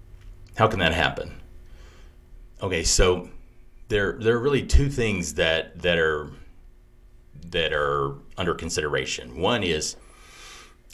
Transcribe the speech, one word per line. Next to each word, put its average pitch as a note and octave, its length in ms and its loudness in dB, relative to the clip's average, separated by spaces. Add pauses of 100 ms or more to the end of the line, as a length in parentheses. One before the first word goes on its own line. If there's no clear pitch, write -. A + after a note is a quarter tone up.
(560)
How A2 120 6
can G#2+ 120 0
that D#2+ 140 4
happen? D#2+ 400 -2 (1300)
Okay, F2 220 0
so F2+ 420 4 (640)
there, G2+ 240 2
there A2+ 240 2
are - 20 0
really B2+ 240 2
two - 260 6
things G2 440 0
that, D#2+ 480 0
that F2 160 4
are, D2+ 340 0 (1160)
that D#2+ 260 0
are C#2+ 420 0 (220)
under E2+ 160 0
consideration. C#2+ 880 -4
One A2 200 2
is D#2+ 360 -2 (960)